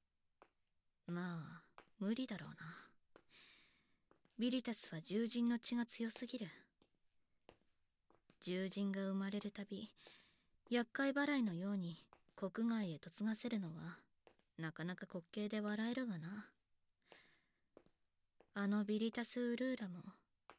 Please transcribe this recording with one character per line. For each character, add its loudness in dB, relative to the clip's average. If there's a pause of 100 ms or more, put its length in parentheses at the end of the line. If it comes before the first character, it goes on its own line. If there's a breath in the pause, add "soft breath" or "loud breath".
(1080)
ま -4
あ、 - (380)
無 2
理 0
だ -6
ろ -10
う -10
な。 -12 (1800 loud breath)
ビ 4
リ 2
タ -2
ス -8
は -4
獣 2
人 4
の 4
血 0
が 2
強 -2
す -6
ぎ -6
る。 -4 (1900)
獣 0
人 2
が 0
生 0
ま 2
れ 0
る -4
た -6
び、 -6 (840 loud breath)
厄 2
介 4
払 4
い 6
の 2
よ 0
う 2
に -2 (380)
国 0
外 2
へ -4 (220)
嫁 2
が 0
せ -4
る 2
の -2
は、 -8 (580)
な -2
か -6
な -2
か -8
滑 -6
稽 0
で 0
笑 2
え -2
る 0
が -2
な。 -8 (2000 loud breath)
あ 2
の 6
ビ 4
リ 4
タ -2
ス・ -2
ウ 4
ル 2
ー 2
ラ -2
も、 -8 (560)